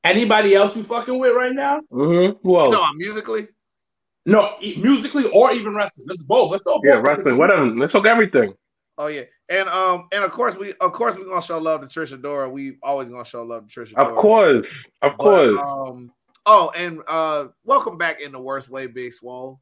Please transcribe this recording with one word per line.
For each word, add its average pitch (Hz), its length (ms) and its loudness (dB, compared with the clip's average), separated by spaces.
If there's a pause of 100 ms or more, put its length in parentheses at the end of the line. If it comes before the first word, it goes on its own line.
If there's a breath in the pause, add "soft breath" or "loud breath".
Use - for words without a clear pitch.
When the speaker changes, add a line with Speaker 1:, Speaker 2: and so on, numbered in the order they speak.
Speaker 1:
anybody 208 500 4
else 202 220 4
you 220 80 -8
fucking 240 340 -6
with 254 160 2
right 254 200 -2
now? 277 260 -2 (100)
Speaker 2:
Mm-hmm. 170 520 2
Who 185 100 2
Speaker 3:
You 175 60 6
Speaker 2:
else? 156 160 4
Speaker 3:
talking 190 100 2
about 147 120 -2
musically? 214 520 -8 (760)
Speaker 1:
No, 202 340 2
e-, 190 200 -10
musically 262 500 0
or 247 220 6
even 214 220 -6
wrestling. 202 340 -6
Let's 180 140 -12
both. 185 280 2
Let's 196 140 -6
go 170 200 -2
Speaker 2:
Yeah, 135 120 6
Speaker 1:
both. 113 100 -2
Speaker 2:
wrestling, 139 320 0
whatever. 170 280 4
Let's 120 260 -2
talk 202 140 2
everything. 190 460 2 (460)
Speaker 3:
Oh 147 80 -6
yeah, 147 160 -8 (260)
and, 190 220 -2
um, 180 420 -2
and 202 100 -2
of 180 80 -2
course 226 260 -4
we, 196 180 -12
of 185 180 -2
course 226 240 -4
we 190 80 -16
gonna 185 160 -6
show 170 160 -8
love 160 240 -4
to 139 60 -18
Trisha 139 340 -12
Dora. 139 300 -8
We 135 320 -12
always 135 260 -4
gonna 120 160 -16
show 120 180 -14
love 117 240 -14
to 123 140 -20
Trisha 107 140 -18
Speaker 2:
Of 135 140 2
Speaker 3:
Dora. 117 120 -2
Speaker 2:
course, 196 460 4 (340 loud breath)
of 143 160 2
Speaker 3:
But, - 80 -6
Speaker 2:
course. 165 340 6
Speaker 3:
um, 131 540 -10 (320)
oh, 196 320 6
and, 170 320 -8
uh, 156 380 -4 (180)
welcome 220 320 -2
back 160 240 -4
in 143 100 -14
the 135 100 -16
worst 131 280 -10
way, 131 200 -12
Big 123 260 -14
Swole. 127 480 -16